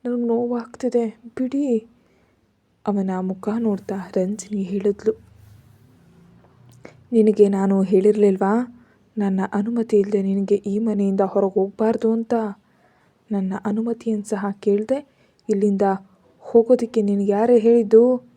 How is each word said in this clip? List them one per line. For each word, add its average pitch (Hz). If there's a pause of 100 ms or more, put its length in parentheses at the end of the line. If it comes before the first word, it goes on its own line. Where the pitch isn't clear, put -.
"ನನಗ್ 240
ನೋವಾಗ್ತಿದೆ, 240 (180)
ಬಿಡಿ." 262 (1000)
ಅವನ 196 (100)
ಮುಖ 185 (100)
ನೋಡ್ತಾ 202
ರಂಜಿನಿ 196
ಹೇಳಿದ್ಲು, 202 (2000)
"ನಿನಗೆ 214
ನಾನು 196
ಹೇಳಿರ್ಲಿಲ್ವಾ, 202 (320)
ನನ್ನ 196 (140)
ಅನುಮತಿ 226
ಇಲ್ದೆ 202
ನಿನಗೆ 196
ಈ 202
ಮನೆಯಿಂದ 202
ಹೊರಗೆ 190
ಹೋಗ್ಬಾರ್ದು 220
ಅಂತ? 226 (960)
ನನ್ನ 190 (120)
ಅನುಮತಿಯನ್ನ 226
ಸಹ 202 (140)
ಕೇಳ್ದೆ 220 (420)
ಇಲ್ಲಿಂದ 202 (580)
ಹೋಗೋದಕ್ಕೆ 233
ನಿನಗೆ 202
ಯಾರೇ 226
ಹೇಳಿದ್ದು? 233 (200)